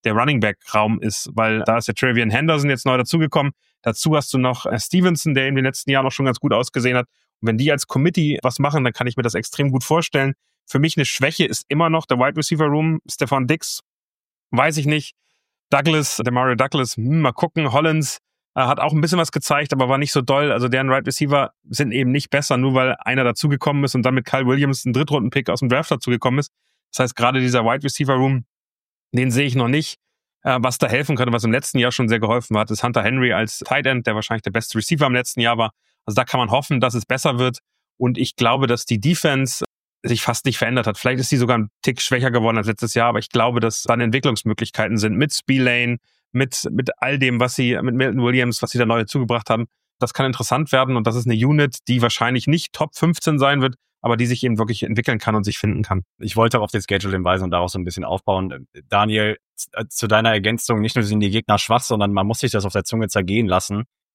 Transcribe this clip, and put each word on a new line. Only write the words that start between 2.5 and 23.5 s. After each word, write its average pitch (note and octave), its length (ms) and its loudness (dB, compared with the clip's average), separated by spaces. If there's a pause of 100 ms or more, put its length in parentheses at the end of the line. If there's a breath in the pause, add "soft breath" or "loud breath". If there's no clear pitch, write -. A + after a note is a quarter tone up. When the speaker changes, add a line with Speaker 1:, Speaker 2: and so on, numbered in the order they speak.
Speaker 1:
jetzt C3 160 -2
neu B2+ 120 2
dazugekommen. C#3+ 560 0 (280)
Dazu D3+ 340 0
hast - 180 -2
du C3+ 40 2
noch, B2+ 280 0
äh, A#2 120 -2
Stevenson, F3 560 0
der C3+ 140 0
in C#3 80 0
den C3+ 80 2
letzten C3 260 -4
Jahren C3+ 160 2
auch C3 60 -2
schon C#3 140 -2
ganz B2+ 140 0
gut C#3 120 0
ausgesehen B2+ 460 0
hat. B2 100 -2 (340)
Und A2 60 -4
wenn A2 100 2
die C#3 140 2
als C#3+ 160 -2
Committee D3 560 0
was B2 160 -2
machen, C#3+ 240 0
dann B2 100 0
kann B2 140 -4
ich A#2 80 -6
mir B2+ 80 -2
das A#2 100 -2
extrem C3+ 380 -2
gut B2+ 140 -2
vorstellen. C#3+ 480 0 (340)
Für - 120 0
mich D#3+ 180 0
eine C#3+ 80 2
Schwäche D#3 400 0
ist - 240 -4
immer D#3+ 200 2
noch D#3+ 160 -2
der B2+ 140 0
Wide C3 160 2
Receiver D#3 300 0
Room. D#3 340 0 (100)
Stefan C3 380 -2
Diggs, - 320 -2 (720)
weiß D3 260 2
ich D3 80 0
nicht. D3+ 300 -2 (540)
Douglas, D3 480 2
Demario B2 380 0
Douglas, C3 420 0
hm, C3+ 240 0
mal C#3 100 2
gucken. D#3 400 -2
Hollins, D#3 480 0 (360)
äh, C3 60 0
hat C3 180 2
auch C#3+ 140 -2
ein D3+ 80 4
bisschen E3 160 2
was E3 140 0
gezeigt, D3 420 -2
aber C3 160 2
war C3+ 80 2
nicht C#3+ 140 -2
so C#3+ 100 0
doll. C#3 300 2
Also B2 160 0
deren C3 220 0
Wide C3 180 2
Receiver C#3+ 440 0 (160)
sind A#2+ 240 -2
eben B2 200 0
nicht C#3 180 -2
besser, C#3 280 0
nur C3 180 2
weil B2+ 240 2
einer C3 240 0
dazugekommen C#3+ 600 0